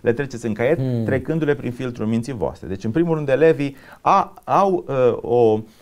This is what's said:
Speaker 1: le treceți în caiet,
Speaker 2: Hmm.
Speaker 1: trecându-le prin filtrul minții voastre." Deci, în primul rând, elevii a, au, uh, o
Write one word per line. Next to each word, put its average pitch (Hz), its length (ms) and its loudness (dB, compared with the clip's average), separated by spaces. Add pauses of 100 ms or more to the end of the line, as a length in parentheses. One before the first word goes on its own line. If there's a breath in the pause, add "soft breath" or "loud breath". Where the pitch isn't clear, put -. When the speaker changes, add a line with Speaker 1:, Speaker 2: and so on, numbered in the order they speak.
Speaker 1:
le 117 120 0
treceți 120 340 -6
în 110 80 -2
caiet, 135 240 0
Speaker 2:
Hmm. 123 260 -2
Speaker 1:
trecându-le 143 500 0
prin 131 180 -6
filtrul 120 340 -6
minții 113 260 -2
voastre." 82 360 -6
Deci, 95 160 -8
în 113 60 -2
primul 165 240 0
rând, 151 140 -4
elevii 139 480 2 (240 loud breath)
a, 190 320 2 (120)
au, 180 440 2
uh, 127 340 2
o 113 360 4 (240 loud breath)